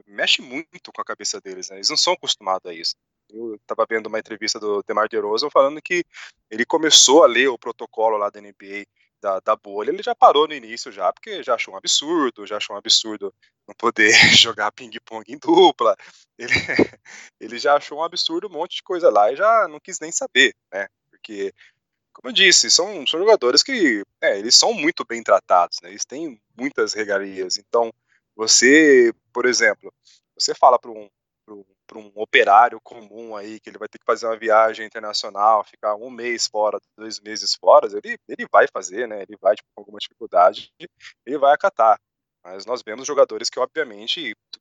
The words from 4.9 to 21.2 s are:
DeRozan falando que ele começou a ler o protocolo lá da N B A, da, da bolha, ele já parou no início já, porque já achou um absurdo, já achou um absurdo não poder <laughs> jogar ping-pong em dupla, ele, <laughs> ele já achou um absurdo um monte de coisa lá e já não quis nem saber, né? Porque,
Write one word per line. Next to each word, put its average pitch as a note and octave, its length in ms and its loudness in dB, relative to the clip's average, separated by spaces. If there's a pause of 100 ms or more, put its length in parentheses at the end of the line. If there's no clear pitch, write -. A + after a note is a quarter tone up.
DeRozan A2 440 -4
falando D3 300 2
que F3 220 -4 (460)
ele A2 160 -4
começou D#3 580 6
a D3 40 8
ler B2 200 4
o A#2+ 120 -2
protocolo A2+ 580 -4
lá G2+ 120 -2
da G#2 100 -20
N G#2 180 -20
B G2+ 240 -12
A, - 180 -20 (220)
da, F#2+ 180 -4
da C3 160 0
bolha, G#2 360 -8
ele G3 100 -6
já A#3+ 140 -6
parou D#3 320 6
no D3+ 60 -10
início A#2 380 -14
já, G2 200 -2
porque F#3+ 320 -12
já A#2+ 120 -2
achou G#2+ 180 -8
um F#2+ 40 -12
absurdo, C#3+ 720 -2
já G#2 100 -8
achou G#2 180 -10
um G2+ 40 -10
absurdo G#2+ 540 -2 (340)
não G2+ 80 -20
poder A2 360 2
<laughs> - 240 6
jogar A2 360 2
ping-pong A2 600 -16
em C#3+ 60 -14
dupla, D3+ 580 4 (420)
ele, A#2+ 160 -6
<laughs> - 480 -2 (380)
ele A2+ 200 -12
já C#3+ 160 2
achou C#3+ 240 -6
um D#3+ 40 -4
absurdo E3+ 440 -6
um G3 40 -14
monte E3 260 -10
de - 60 -14
coisa F3 260 2
lá G#2 220 4
e C3+ 40 -4
já G#3 320 2
não D3+ 120 -12
quis - 200 -14
nem D#3 120 -10
saber, B3 440 2 (180)
né? G2 140 -6 (240)
Porque, G2 420 -10 (600)